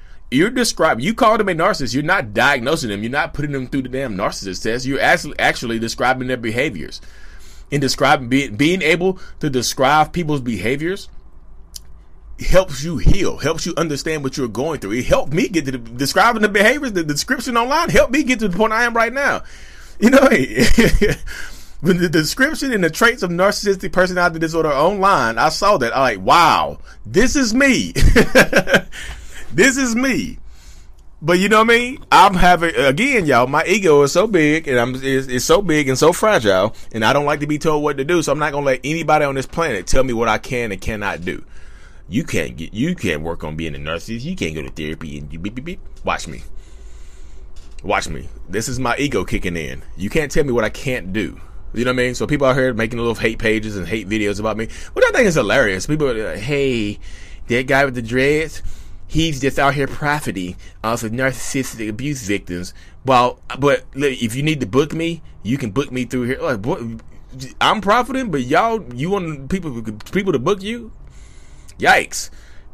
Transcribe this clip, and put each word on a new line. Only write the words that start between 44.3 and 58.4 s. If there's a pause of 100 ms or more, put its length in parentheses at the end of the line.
can't
go
to
therapy
and
you
beep,
beep,
beep. (240)
Watch
me. (1400)
Watch
me. (220)
This
is
my
ego
kicking
in. (120)
You
can't
tell
me
what
I
can't
do. (340)
You
know
what
I
mean?
So
people
out
here
making
little
hate
pages
and
hate
videos
about
me, (260)
which
I
think
is
hilarious.
People
are
like,
Hey, (480)
that
guy
with
the
dreads, (460)